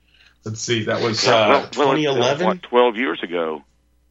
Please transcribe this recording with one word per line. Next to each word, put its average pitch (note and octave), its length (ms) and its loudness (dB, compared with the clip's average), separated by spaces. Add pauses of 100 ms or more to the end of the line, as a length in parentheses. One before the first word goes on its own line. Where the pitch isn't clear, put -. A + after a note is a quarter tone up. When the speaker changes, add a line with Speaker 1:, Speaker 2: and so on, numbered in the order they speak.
(440)
Speaker 1:
Let's A2 160 -10
see. A2+ 240 -4
That A2 180 -2
was, A2 220 -2
Speaker 2:
Yeah, A#2+ 100 4
Speaker 1:
uh, A2 140 4
Speaker 2:
well, - 0 -
well, C#3 120 4
it, - 60 -10
uh, - 40 -20
Speaker 1:
twenty D3 340 0
eleven? C#3 420 0
Speaker 2:
what, F#3 160 -2
twelve B2 340 2
years C#3 260 -4
ago, E2 420 -6 (460)